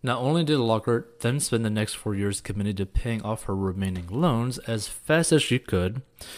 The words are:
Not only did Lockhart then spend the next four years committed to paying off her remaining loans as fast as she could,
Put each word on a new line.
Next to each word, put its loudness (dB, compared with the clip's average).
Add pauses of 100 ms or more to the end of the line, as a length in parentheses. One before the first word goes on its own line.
Not 0
only 2
did 4
Lockhart 2
then 0
spend 0
the 2
next 0
four -4
years 0
committed -4
to 0
paying -2
off -4
her -4
remaining -2
loans 0
as -6
fast 2
as 6
she 2
could, -2 (360)